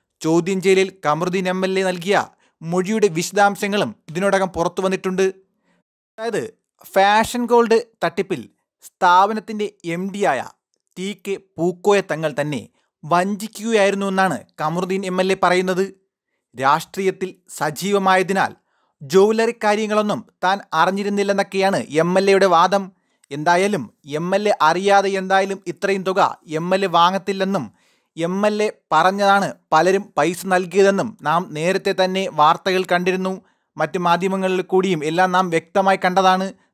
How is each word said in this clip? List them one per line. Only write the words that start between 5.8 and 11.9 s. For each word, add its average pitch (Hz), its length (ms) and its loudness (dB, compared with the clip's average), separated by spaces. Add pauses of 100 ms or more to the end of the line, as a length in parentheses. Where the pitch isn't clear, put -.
അതായത് 220 260 -6 (420)
ഫാഷൻ 208 600 2
ഗോൾഡ് 233 320 4 (260)
തട്ടിപ്പിൽ 185 380 -4 (420)
സ്ഥാപനത്തിൻ്റെ 208 840 2 (280)
എം 180 140 -6
ഡി 202 160 -8
ആയ 139 140 2 (580)
ടി 185 120 -8 (160)
കെ 196 100 -6 (220)
പൂക്കോയ 180 420 2 (120)